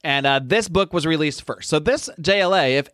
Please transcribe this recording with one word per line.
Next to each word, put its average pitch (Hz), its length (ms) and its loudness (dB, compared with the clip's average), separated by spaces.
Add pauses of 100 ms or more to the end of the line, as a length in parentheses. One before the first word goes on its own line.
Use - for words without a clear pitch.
and, 139 200 0
uh, 139 180 2
this 202 260 0
book 185 240 0
was 165 120 -2
released 156 400 -2
first. 104 240 -10
So 151 100 2
this 240 300 -2 (120)
J 196 200 2
L 185 140 2
A, 135 220 2
if, 143 180 -2